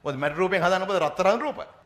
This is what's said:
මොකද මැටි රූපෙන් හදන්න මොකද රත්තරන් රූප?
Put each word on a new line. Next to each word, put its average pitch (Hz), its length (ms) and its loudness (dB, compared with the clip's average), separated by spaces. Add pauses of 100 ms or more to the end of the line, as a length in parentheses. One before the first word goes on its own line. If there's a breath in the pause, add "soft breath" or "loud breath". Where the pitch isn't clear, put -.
මොකද 143 160 -6
මැටි 147 220 -4
රූපෙන් 185 240 2
හදන්න 185 200 2
මොකද 190 200 0
රත්තරන් 185 380 2
රූප? 285 180 -6 (260)